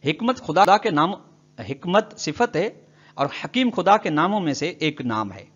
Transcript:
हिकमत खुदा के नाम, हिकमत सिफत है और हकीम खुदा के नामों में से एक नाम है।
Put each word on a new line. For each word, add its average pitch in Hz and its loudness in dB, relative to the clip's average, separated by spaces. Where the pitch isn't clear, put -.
हिकमत 226 -2
खुदा 185 4
के 214 0
नाम, 160 2
हिकमत 175 -2
सिफत 156 -2
है 185 -4
और 139 -2
हकीम 247 -2
खुदा 190 4
के 208 -2
नामों 180 2
में 156 -2
से 143 -6
एक 151 -4
नाम 110 -2
है। 95 -18